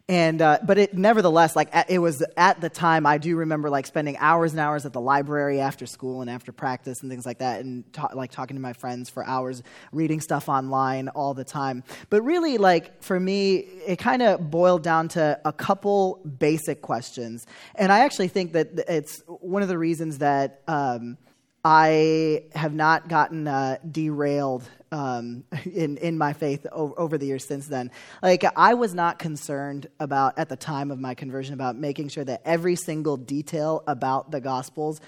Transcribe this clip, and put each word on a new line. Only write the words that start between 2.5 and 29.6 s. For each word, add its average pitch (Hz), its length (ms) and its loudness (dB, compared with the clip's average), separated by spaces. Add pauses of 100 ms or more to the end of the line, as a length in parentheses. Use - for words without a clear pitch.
the 165 80 -4
time, 160 380 2
I 147 140 4
do 165 160 -2
remember, 156 340 -2
like, 139 160 -2
spending 151 320 -4
hours 165 340 4
and 160 80 -4
hours 147 240 -2
at 143 80 -10
the 123 80 -8
library 143 600 0
after 135 260 -4
school 127 360 -10
and 120 100 -8
after 123 200 -12
practice 127 520 -8
and 135 80 -10
things 123 160 -12
like 123 100 -8
that, 123 260 -4
and 123 200 -10 (100)
ta-, 147 220 -6
like, 131 160 -8
talking 135 240 -10
to 135 60 -8
my 127 120 -8
friends 123 340 -10
for - 160 -10
hours, 131 380 -6 (300)
reading 156 280 -2
stuff 147 300 -4
online 135 600 -2
all 139 260 -4
the 131 80 -10
time. 135 400 -6 (260)
But 208 140 4
really, 320 340 0
like, 180 460 4
for 185 160 -2
me, 196 380 2 (280)
it 185 140 -2
kinda 240 400 4
boiled 175 420 4
down 165 280 2
to 156 360 2
a 151 80 -2
couple 196 680 0 (180)
basic 156 420 0
questions. 120 640 -8 (300)
And 196 160 4
I 202 80 8
actually 240 300 4
think 180 240 -2
that 165 240 0
th-, 160 120 -4
it's 156 380 -4
one 185 340 -4
of 196 60 0
the 180 100 -2
reasons 165 400 -2
that, 139 500 0
um, 123 520 -4 (440)
I 160 800 4 (100)
have 156 180 -2
not 156 340 2
gotten, 160 400 0
uh, 135 300 -2 (100)
derailed, 143 760 -2 (280)
um, 123 520 -6 (120)
<laughs> 143 80 -8
in, 160 340 -4
in 165 200 -4
my 151 160 0
faith 147 380 -4
o-, 151 260 -6
over 160 220 -2
the 139 80 -6
years 135 180 -6
since 139 220 -8
then. 127 240 -6 (320)
Like, 180 200 4 (120)
I 190 180 8
was 233 220 -2
not 170 240 0
concerned 143 680 -8 (140)